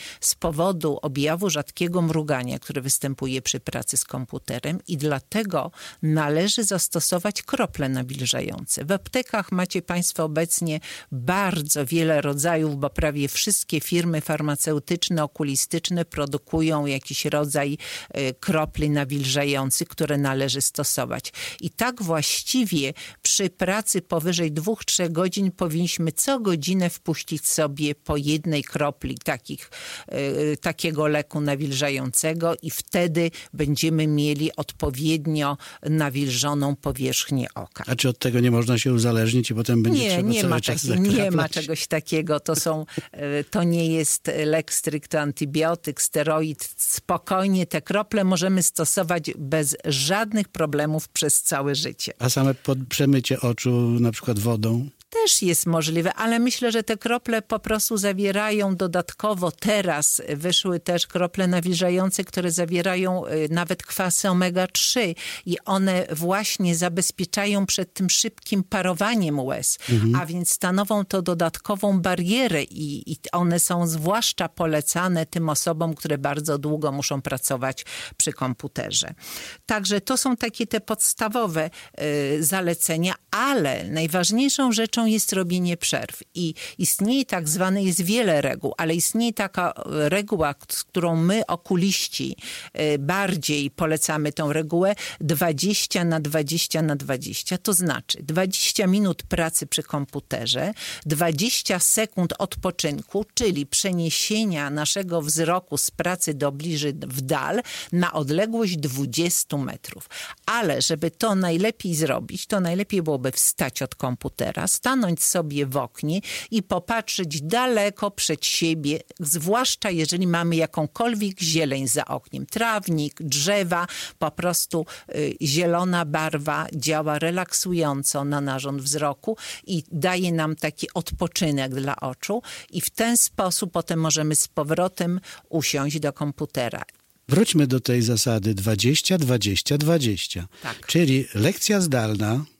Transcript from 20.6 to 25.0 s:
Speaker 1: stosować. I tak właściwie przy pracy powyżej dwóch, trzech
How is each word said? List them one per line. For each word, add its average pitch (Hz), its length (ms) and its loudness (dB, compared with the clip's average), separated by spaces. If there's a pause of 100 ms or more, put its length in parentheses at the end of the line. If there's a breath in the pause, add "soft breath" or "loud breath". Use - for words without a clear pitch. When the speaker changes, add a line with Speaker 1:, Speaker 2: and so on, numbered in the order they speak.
Speaker 1:
stosować. 127 720 -2 (280 loud breath)
I - 100 -6
tak 240 320 -2
właściwie 165 920 0 (300 loud breath)
przy - 320 0
pracy 190 480 0
powyżej 170 500 0
dwóch, 170 320 -2
trzech 170 280 0